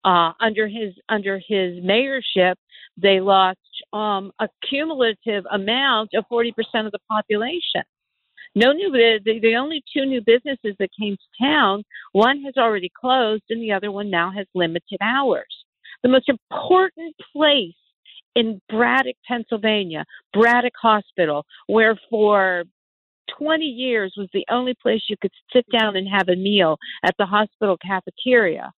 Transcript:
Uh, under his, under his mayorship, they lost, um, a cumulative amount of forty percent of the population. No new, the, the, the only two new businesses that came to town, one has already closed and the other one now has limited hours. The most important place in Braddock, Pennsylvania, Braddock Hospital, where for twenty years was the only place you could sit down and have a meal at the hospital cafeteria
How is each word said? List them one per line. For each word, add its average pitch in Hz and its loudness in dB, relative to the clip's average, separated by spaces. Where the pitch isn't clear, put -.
Uh, 170 4
under 220 0
his, 202 -8
under 196 -2
his 185 -4
mayorship, 202 0
they 190 4
lost, 190 4
um, 202 -4
a 214 -4
cumulative 240 -4
amount 220 -2
of 226 -2
forty 233 -2
percent 220 -4
of 202 -10
the 208 -10
population. 220 -4
No 240 4
new, 370 -2
the, 233 4
the, 220 -2
the 226 2
only 285 -6
two 277 -2
new 262 -2
businesses 233 0
that 190 -2
came 202 -4
to - -8
town, 226 2
one 254 4
has 277 -12
already 214 0
closed 240 0
and 226 -6
the 214 -4
other 196 -4
one 202 -8
now 175 0
has 196 -10
limited 170 -4
hours. 240 -2
The 247 2
most 254 4
important 339 0
place 285 0
in 226 -2
Braddock, 247 0
Pennsylvania, 208 -4
Braddock 240 2
Hospital, 185 0
where 220 4
for 196 2
twenty 311 -2
years 233 -4
was 202 -10
the 196 -4
only 247 -2
place 220 0
you 208 -6
could 196 -4
sit 247 2
down 220 0
and 190 -4
have 190 2
a 180 4
meal 190 2
at 180 2
the 202 0
hospital 202 0
cafeteria 190 0